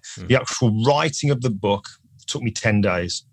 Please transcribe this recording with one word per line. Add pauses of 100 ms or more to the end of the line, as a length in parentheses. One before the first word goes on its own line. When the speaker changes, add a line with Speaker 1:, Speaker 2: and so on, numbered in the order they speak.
(180)
Speaker 1:
Mm.
Speaker 2:
the
actual
writing
of
the
book (380)
took
me
ten
days.